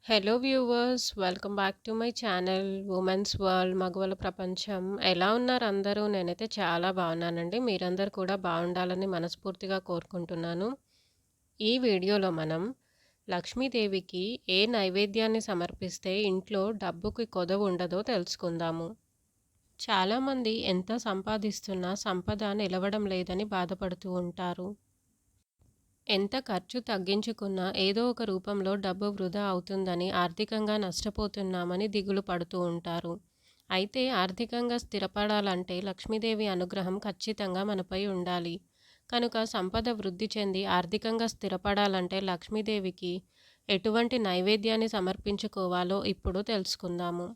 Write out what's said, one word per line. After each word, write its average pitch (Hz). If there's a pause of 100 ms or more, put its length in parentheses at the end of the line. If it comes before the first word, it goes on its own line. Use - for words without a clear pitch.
Hello 214
viewers, 247 (120)
welcome 190
back 196
to 220
my 233 (120)
channel 185 (300)
ఉమెన్స్ 190 (100)
వరల్డ్ 185
మగవాళ్ళ 190
ప్రపంచం. 185 (300)
ఎలా 180
ఉన్నారు 247
అందరూ? 202 (100)
నేనైతే 185 (100)
చాలా 175
బాగున్నానండి. 170
మీరందరూ 185
కూడా 190 (120)
బాగుండాలని 180
మనస్ఫూర్తిగా 190 (120)
కోరుకుంటున్నాను. 170 (920)
ఈ 214 (140)
వీడియోలో 196 (100)
మనం 160 (640)
లక్ష్మీదేవికి 196 (320)
ఏ - (160)
నైవేద్యాన్ని 208
సమర్పిస్తే 185 (160)
ఇంట్లో 190 (180)
డబ్బుకి 185 (120)
కొదవ 190
ఉండదో 180 (120)
తెలుసుకుందాము. 165 (920)
చాలామంది 226 (200)
ఎంత 185 (160)
సంపాదిస్తున్నా 196 (140)
సంపద 196 (200)
నిలవడం 196
లేదని 180 (100)
బాధపడుతూ 185 (120)
ఉంటారు. 180 (1400)
ఎంత 202 (120)
ఖర్చు 214 (100)
తగ్గించుకున్నా 202 (180)
ఏదో 202 (100)
ఒక 233
రూపంలో 190 (140)
డబ్బు 196 (100)
వృధా 190
అవుతుందని, 180 (140)
ఆర్థికంగా 214 (100)
నష్టపోతున్నామని 185
దిగులు 196
పడుతూ 175 (140)
ఉంటారు. 170 (560)
అయితే 202 (180)
ఆర్థికంగా 240
స్థిరపడాలంటే 202 (120)
లక్ష్మీదేవి 220
అనుగ్రహం 185
ఖచ్చితంగా 196
మనపై 190 (140)
ఉండాలి. 175 (600)
కనుక 233
సంపద 202 (140)
వృద్ధి 196
చెంది 196 (140)
ఆర్థికంగా 226
స్థిరపడాలంటే 196 (120)
లక్ష్మీదేవికి 196 (560)
ఎటువంటి 226
నైవేద్యాన్ని 214
సమర్పించుకోవాలో 190 (120)
ఇప్పుడు 185 (100)
తెలుసుకుందాము. 175